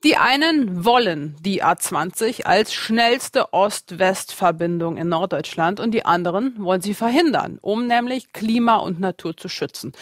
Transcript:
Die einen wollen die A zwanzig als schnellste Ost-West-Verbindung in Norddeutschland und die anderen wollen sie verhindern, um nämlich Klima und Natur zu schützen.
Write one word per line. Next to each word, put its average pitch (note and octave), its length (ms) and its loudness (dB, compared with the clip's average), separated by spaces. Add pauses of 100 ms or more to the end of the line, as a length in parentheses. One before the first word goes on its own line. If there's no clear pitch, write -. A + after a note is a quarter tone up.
Die D#4 140 4
einen B3+ 640 2
wollen F3+ 560 2
die F#3+ 220 -2
A E3+ 160 2
zwanzig - 680 -4
als G#3 280 2
schnellste A#3 800 0
Ost-West-Verbindung F3 1400 0
in E3 100 -2
Norddeutschland E3+ 720 -2
und A3+ 120 -2
die A3 120 -2
anderen G3 580 0
wollen F3+ 200 0
sie G3+ 100 -4
verhindern, A#3+ 720 0
um A3+ 240 -2
nämlich A#3+ 480 -2
Klima A3+ 420 2
und F3+ 240 -2
Natur F3+ 340 -4
zu - 140 -14
schützen. - 520 -8